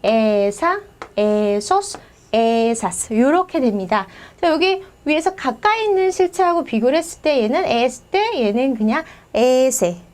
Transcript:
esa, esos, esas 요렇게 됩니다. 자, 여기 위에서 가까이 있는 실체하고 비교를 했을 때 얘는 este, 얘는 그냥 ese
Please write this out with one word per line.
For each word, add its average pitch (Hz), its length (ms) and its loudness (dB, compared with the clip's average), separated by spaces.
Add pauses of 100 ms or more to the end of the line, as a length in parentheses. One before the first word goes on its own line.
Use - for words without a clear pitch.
esa, 214 760 0 (380)
esos, 208 800 0 (320)
esas 226 800 0
요렇게 311 460 2
됩니다. 202 480 0 (320)
자, 349 100 2
여기 370 340 0 (200)
위에서 320 320 0
가까이 415 500 -2
있는 381 260 2
실체하고 359 520 0
비교를 247 340 0
했을 330 240 -6
때 285 220 0
얘는 285 220 0
este, 277 760 -2
얘는 240 340 0
그냥 220 280 0 (300)
ese 247 640 2 (160)